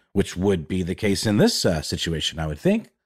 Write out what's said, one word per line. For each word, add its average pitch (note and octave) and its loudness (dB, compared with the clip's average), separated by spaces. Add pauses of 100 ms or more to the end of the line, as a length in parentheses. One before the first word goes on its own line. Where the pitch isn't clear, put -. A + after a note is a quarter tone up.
(120)
which F#2+ 0
would F2+ 0
be F#2 -2
the F2 -2
case G2 0
in G#2+ 4
this, G3 2
uh, E2+ 2
situation, E2 -4
I D#2+ -2
would D2+ -6
think. G#3+ 0 (160)